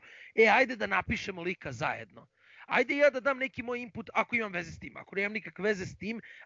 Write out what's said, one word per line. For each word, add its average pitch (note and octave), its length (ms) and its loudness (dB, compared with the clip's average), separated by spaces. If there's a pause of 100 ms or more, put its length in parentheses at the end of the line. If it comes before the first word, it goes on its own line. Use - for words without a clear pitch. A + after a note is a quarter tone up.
(340)
„E, A3 140 8
ajde A#3+ 280 4
da G#3 100 -2
napišemo F#3+ 560 -2
lika E3+ 300 -6
zajedno. A#2 560 -6 (380)
Ajde B3+ 300 2
ja D4 140 8
da B3+ 100 0
dam C4 180 0
neki B3+ 240 -6
moj A#3+ 180 -6
input A3+ 340 -12
ako A#3 220 0
imam G#3+ 160 -2
veze F3 200 -6
s D#3+ 60 -16
tim, - 180 -16
ako C#3 200 -16
nemam G3+ 160 -2
nikakve F3+ 320 -8
veze G3 220 0
s - 120 -12
tim, A3 220 -8 (260)